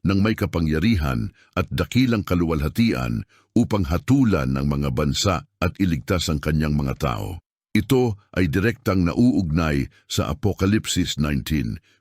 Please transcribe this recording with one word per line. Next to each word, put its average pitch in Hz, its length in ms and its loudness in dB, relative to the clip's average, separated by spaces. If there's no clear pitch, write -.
ng 98 180 2
may 110 160 2
kapangyarihan 80 960 0
at 90 140 -2
dakilang 113 500 0
kaluwalhatian 76 1000 0
upang 101 320 0
hatulan 87 640 2
ng 67 160 -2
mga 71 240 -2
bansa 73 420 0
at 87 220 0
iligtas 87 500 -2
ang 76 80 -2
kanyang 76 380 0
mga 69 240 -4
tao. 52 400 -4
Ito 117 420 2
ay 92 100 4
direktang 92 600 0
nauugnay 82 800 2
sa - 260 -2
Apokalipsis 95 880 0
nineteen, 71 600 -2